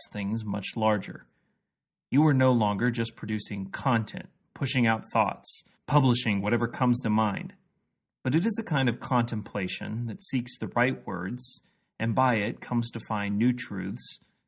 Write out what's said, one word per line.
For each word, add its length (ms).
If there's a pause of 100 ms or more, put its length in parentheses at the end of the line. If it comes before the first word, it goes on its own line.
(120)
things 320
much 320
larger. 500 (840)
You 160
are 80
no 180
longer 380
just 260
producing 540
content, 580 (260)
pushing 320
out 260
thoughts, 520 (220)
publishing 540
whatever 280
comes 320
to 100
mind. 440 (680)
But 120
it 120
is 140
a 40
kind 240
of 120
contemplation 1080
that 160
seeks 360
the 100
right 380
words, 560 (360)
and 160
by 220
it 240
comes 320
to 80
find 360
new 160
truths, 680 (280)